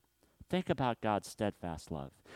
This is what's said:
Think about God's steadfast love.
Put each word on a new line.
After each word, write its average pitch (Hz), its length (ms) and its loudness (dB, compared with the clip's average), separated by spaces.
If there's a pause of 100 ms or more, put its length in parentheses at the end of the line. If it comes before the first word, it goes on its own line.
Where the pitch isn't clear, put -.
(480)
Think 185 200 0
about 131 320 2
God's 104 300 2
steadfast 90 600 -4
love. 71 220 -6 (240)